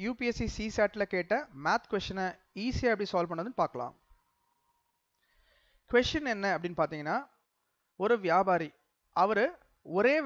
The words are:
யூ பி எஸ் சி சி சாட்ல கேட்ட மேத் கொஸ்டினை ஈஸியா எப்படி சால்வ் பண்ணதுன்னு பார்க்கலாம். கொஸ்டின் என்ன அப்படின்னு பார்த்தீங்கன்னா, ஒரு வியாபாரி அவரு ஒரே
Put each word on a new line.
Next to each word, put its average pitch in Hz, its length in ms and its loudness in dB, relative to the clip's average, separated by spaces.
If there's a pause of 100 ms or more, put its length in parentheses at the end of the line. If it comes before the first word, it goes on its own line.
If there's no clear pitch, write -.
யூ 220 80 -2 (100)
பி 247 80 -2
எஸ் 226 100 -6
சி 233 60 0 (100)
சி 214 100 -4 (120)
சாட்ல 208 340 2
கேட்ட 180 240 0 (300)
மேத் 202 260 2
கொஸ்டினை 190 340 -2 (380)
ஈஸியா 247 300 0
எப்படி 202 180 -2
சால்வ் 175 200 0
பண்ணதுன்னு 180 280 -6
பார்க்கலாம். 127 340 -4 (2000)
கொஸ்டின் 262 420 2
என்ன 196 220 -2
அப்படின்னு 170 260 -6
பார்த்தீங்கன்னா, 156 340 -2 (880)
ஒரு 226 220 2
வியாபாரி 175 440 4 (540)
அவரு 214 220 4 (520)
ஒரே 233 160 4 (120)